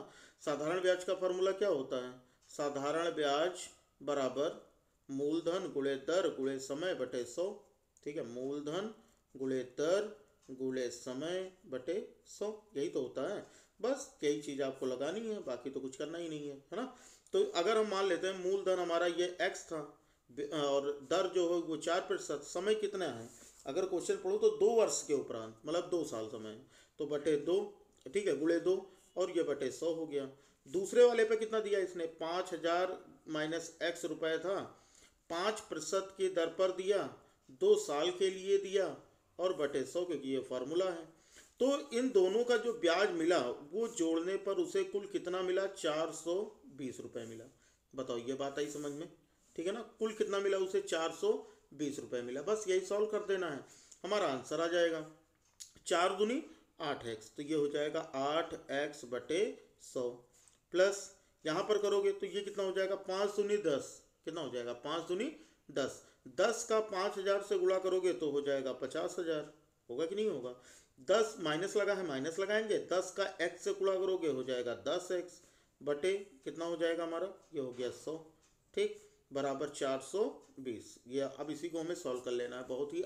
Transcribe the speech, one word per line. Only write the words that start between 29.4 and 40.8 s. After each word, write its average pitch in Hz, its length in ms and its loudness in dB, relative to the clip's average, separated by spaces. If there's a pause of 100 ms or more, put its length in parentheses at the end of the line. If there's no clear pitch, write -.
बटे 143 280 -2
सौ 160 220 -2
हो 160 140 -4
गया। 143 220 -4 (420)
दूसरे 196 340 6
वाले 233 200 8
पे 220 120 4
कितना 220 240 0
दिया 202 200 2
इसने? 170 260 -2 (120)
पाँच 175 340 -2
हजार 170 460 2 (300)
माइनस 156 540 -2
एक्स 170 220 0
रुपये 160 340 0
था, 180 220 -2 (680)
पाँच 196 300 0
प्रतिशत 190 580 -4
की 190 120 2
दर 165 240 2
पर 185 180 4
दिया, 190 300 2 (500)
दो 190 240 6
साल 160 340 0
के 185 200 2
लिए 190 280 2
दिया 190 380 0 (420)
और 180 180 2
बटे 139 280 0
सौ, 175 200 -2
क्योंकि 139 240 -4
ये 135 120 0
formula 131 440 0